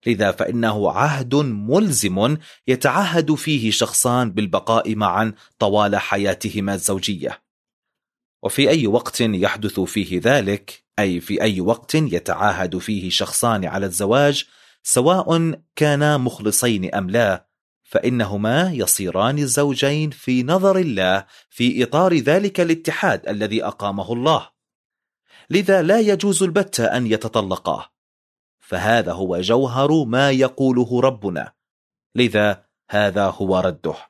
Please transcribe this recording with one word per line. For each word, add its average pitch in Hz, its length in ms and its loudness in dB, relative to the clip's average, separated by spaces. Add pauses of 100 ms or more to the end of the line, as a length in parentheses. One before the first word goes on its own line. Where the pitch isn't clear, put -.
لذا 101 260 2
فإنه 104 600 -2
عهد 135 420 -2
ملزم 123 1000 0 (300)
يتعهد 151 680 0
فيه 139 360 -2
شخصان 120 600 0
بالبقاء 104 640 0
معا 104 400 0 (240)
طوال 101 380 2
حياتهما 101 760 -2
الزوجية. 92 680 -4 (1000)
وفي 135 280 2
أي 147 160 2
وقت 110 340 0
يحدث 104 600 -2
فيه 90 440 -2
ذلك، 104 600 -2 (140)
أي 92 220 0
في - 220 -4
أي 101 180 0
وقت 104 340 -2
يتعاهد 92 840 -2
فيه 92 320 -6
شخصان 104 540 -2
على 98 220 -4
الزواج، 120 580 0 (380)
سواء 165 760 0 (160)
كانا 147 400 2
مخلصين 107 800 -2
أم 95 160 -2
لا، 101 380 0 (340)
فإنهما 117 880 0
يصيران 104 680 0
الزوجين 143 720 0
في 127 320 -2
نظر 185 360 2
الله 98 480 0 (240)
في 120 320 0
إطار 170 320 2
ذلك 175 460 0
الاتحاد 165 680 0
الذي 107 360 -4
أقامه 101 480 -6
الله. 127 380 0 (1000)
لذا 190 320 2
لا 196 180 4
يجوز 202 420 2
البتة 180 420 0
أن 120 220 0
يتطلقا، 101 840 -2 (680)
فهذا 95 540 0
هو 90 280 -2
جوهر 131 640 2
ما 131 260 2
يقوله 127 680 2
ربنا. 101 520 -2 (640)
لذا 104 500 2 (260)
هذا 101 360 2
هو 95 320 0
رده. 82 360 -2 (160)